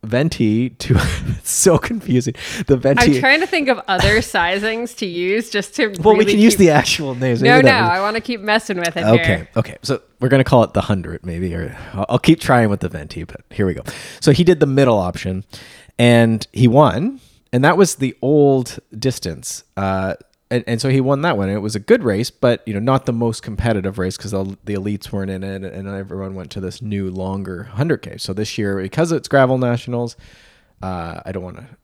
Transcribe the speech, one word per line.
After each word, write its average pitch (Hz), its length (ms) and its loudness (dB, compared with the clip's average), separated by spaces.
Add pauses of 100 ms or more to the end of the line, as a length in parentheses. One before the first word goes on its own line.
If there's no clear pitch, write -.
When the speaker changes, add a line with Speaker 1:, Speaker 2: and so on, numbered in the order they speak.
Speaker 1:
Venti 120 680 0
to, - 240 -2
<laughs> - 40 4 (380)
it's - 140 -12
so - 260 4
confusing. 127 560 -2 (340)
The 139 80 4
Venti. 139 400 4
Speaker 2:
I'm 123 60 0
trying 285 180 4
to 359 80 -2
think 302 220 -2
of 226 180 0
other 196 300 2
<laughs> - 0 -
sizings 214 800 -2
to 226 80 -6
use 180 440 -4
just - 260 -6
to 233 120 0 (140)
Speaker 1:
Well, 214 140 6
we 202 60 2
Speaker 2:
really 202 120 4
Speaker 1:
can 208 80 4
use 220 140 8
Speaker 2:
keep - 40 -4
Speaker 1:
the 180 120 8
actual 143 440 0
names. 123 260 0
Speaker 2:
No, - 100 6
Speaker 1:
Maybe 262 160 6
Speaker 2:
no, 277 40 8
Speaker 1:
that 247 120 2
was 175 80 2
Speaker 2:
I 185 100 0
wanna 214 180 -2
keep 226 220 -8
messing 214 380 0
with 170 180 -4
it 170 80 -4
Speaker 1:
Okay, 117 200 6
Speaker 2:
here. 85 300 -2
Speaker 1:
okay. - 260 -4
So 135 200 -4 (180)
we're 127 80 -2
gonna 135 160 4
call 123 200 6
it - 100 -2
the 101 80 0
hundred, 87 440 -4
maybe, 87 300 -6
or - 220 -8 (160)
I'll, 101 160 -4
I'll 123 100 0
keep - 220 2
trying 120 280 2
with 101 120 -2
the 90 80 -4
Venti, 80 340 -12
but - 260 -18
here 104 160 -2
we 92 100 0
go. - 80 -14 (360)
So 151 140 4
he 170 100 4
did 165 160 4
the 151 60 4
middle 131 320 4
option, 92 480 -4 (520)
and 117 540 4
he 120 160 4
won, 143 540 2 (320)
and 123 100 2
that 165 140 4
was 190 180 4
the 135 260 -2
old 139 580 2 (180)
distance. 95 680 -6 (140)
Uh, 95 380 -2 (360)
and, 120 160 -2
and 117 120 -2
so 135 100 -2
he 135 120 2
won 139 220 0
that 165 120 0
one. 98 140 -2
And 101 80 -2
it 101 40 -4
was 107 140 -6
a 104 40 -4
good 220 240 2
race, 110 260 0
but, - 380 0
you 107 80 -6
know, 98 40 -4
not 131 280 0
the 123 60 -2
most 117 280 -2
competitive 101 560 -4
race 92 200 -4
'cause 101 140 -12
the, 98 240 -4 (100)
the 104 100 -6
elites 101 360 -6
weren't 98 200 -6
in 95 120 -8
it, 98 200 -10
and 98 240 -12
everyone 95 480 -10
went 92 160 -14
to - 100 -10
this 90 180 -10
new, 101 300 -6
longer 92 540 -8
hundred 135 400 -4
K. - 160 -14
So - 140 -8
this 107 220 -6
year, 98 240 -4
because 156 320 -4
it's 156 160 -4
Gravel 131 300 4
Nationals, 120 580 -4 (680)
uh, 85 420 -10
I 95 60 -12
don't 92 100 -8
wanna 90 280 -16 (140)